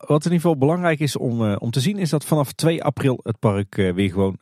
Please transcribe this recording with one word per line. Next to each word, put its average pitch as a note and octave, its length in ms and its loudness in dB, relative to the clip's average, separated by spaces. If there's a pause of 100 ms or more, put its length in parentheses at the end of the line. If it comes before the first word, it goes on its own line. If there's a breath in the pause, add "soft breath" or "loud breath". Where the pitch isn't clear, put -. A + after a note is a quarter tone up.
wat D3 180 2
in E3+ 60 0
ieder - 0 -
geval E3 260 2
belangrijk D#3+ 420 2
is D3 180 -2
om, A#2 280 -2
eh, G2+ 140 0
om B2 120 -4
te C#3 80 -2
zien G3 180 0
is E3 120 -2
dat D3 160 -2
vanaf D3 260 0
twee D#3+ 320 0
april - 400 0
het - 160 -6
park, G2 380 0
eh, F#2 160 2
weer F#2+ 180 2
gewoon, F#2+ 300 0